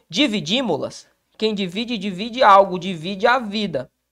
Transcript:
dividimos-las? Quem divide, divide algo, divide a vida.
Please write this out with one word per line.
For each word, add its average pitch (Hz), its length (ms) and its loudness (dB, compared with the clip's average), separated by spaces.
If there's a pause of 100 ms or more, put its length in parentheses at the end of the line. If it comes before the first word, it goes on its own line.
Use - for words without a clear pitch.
dividimos-las? 190 1000 -2 (300)
Quem 214 180 -2
divide, 208 440 -6
divide 208 440 -6
algo, 196 360 6
divide 185 480 -4
a 240 120 4
vida. 196 520 -6 (220)